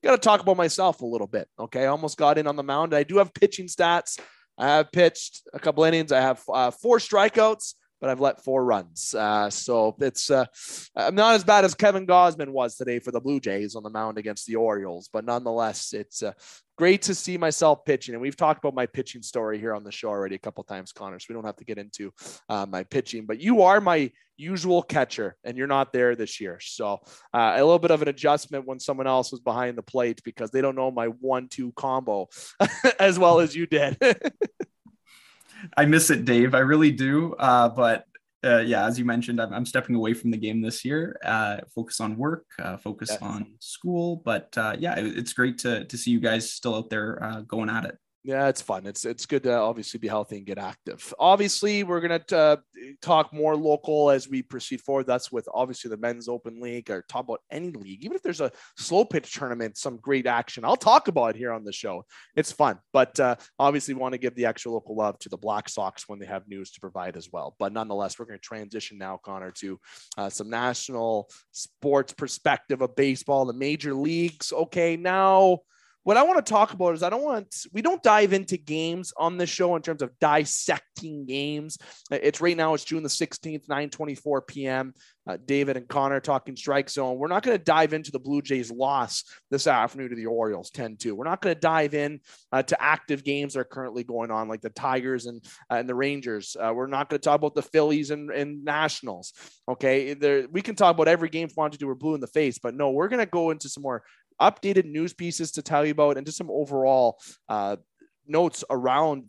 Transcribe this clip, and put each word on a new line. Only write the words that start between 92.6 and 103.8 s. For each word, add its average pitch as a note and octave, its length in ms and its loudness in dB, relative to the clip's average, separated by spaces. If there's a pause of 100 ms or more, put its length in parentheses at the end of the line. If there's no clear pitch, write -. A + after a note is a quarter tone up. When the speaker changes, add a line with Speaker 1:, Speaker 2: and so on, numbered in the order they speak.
Speaker 1:
to - 180 -2
active C#3+ 400 0
games C#3+ 320 -4
that C3+ 60 -2
are B2 40 -4
currently B2 380 -10
going A#2 300 -6
on, A2 160 -4
like A2 120 -8
the A#2 100 -10
Tigers C3 560 -4
and, A#2+ 140 -14 (300)
uh, B2 60 -2
and B2 120 -2
the B2+ 60 -4
Rangers. B2 640 -6
Uh, A2+ 160 -2
we're B2+ 140 -4
not C#3 220 -4
gonna C#3+ 100 -2
talk D3 160 4
about D3 180 -2
the C#3+ 80 0
Phillies D3+ 480 2
and, D3 220 -6
and C#3+ 320 -6
Nationals. C#3+ 680 -4 (340)
Okay, C3+ 460 0
there, C#3+ 360 0
we F#3+ 120 -4
can G#3+ 120 -8
talk F3+ 220 6
about D#3+ 100 2
every E3 220 2
game D#3+ 180 -6
if D#3 100 -14
we E3 40 -6
want D3+ 140 -2
to C#3+ 40 -20
do, C#3+ 80 -8
we're C3 80 -4
blue D3+ 220 -4
in C#3 40 -8
the A#2+ 60 -8
face, C#3+ 320 0
but A#2+ 160 -8
no, C#3 160 0
we're D3 160 0
gonna A3+ 180 0
go E3 260 0
into D#3 180 -6
some C#3+ 160 -14